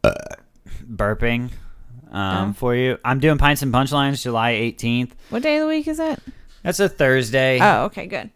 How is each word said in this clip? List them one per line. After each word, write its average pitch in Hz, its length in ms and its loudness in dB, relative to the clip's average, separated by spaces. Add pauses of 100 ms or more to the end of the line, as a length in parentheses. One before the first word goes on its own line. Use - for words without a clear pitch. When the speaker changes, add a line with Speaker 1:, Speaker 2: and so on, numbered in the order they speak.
Speaker 1:
uh, - 100 6 (760)
burping, 117 600 -2 (600)
um, 98 380 -2
Speaker 2:
Oh. 101 40 -4
Speaker 1:
for 120 220 0
you. 127 300 0
I'm 127 140 0
doing 147 180 4
Pints 143 240 4
and 135 100 0
Punchlines 135 520 0
July 117 280 0
eighteenth. 117 640 -2 (140)
Speaker 2:
What 233 140 -4
day 302 140 2
of 311 40 0
the 311 60 0
week 311 200 -2
is 311 100 -4
that? 320 220 -2 (440)
Speaker 1:
That's 180 160 -2
a 196 100 4
Thursday. 131 720 2
Speaker 2:
Oh, 131 240 4
okay, - 220 -8
good. 208 280 -10